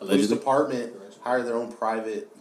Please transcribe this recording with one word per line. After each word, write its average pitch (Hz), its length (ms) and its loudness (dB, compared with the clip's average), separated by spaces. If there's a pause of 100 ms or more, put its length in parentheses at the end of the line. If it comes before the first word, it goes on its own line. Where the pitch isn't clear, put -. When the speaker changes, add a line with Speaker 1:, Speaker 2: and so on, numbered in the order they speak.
Speaker 1:
Allegedly? 98 60 -8
Speaker 2:
police 98 200 4
department 127 680 2
Speaker 3:
Allegedly. - 260 -18
Speaker 2:
hire 123 220 0
their 120 120 -2
own 117 160 -4
private, 110 580 -4 (120)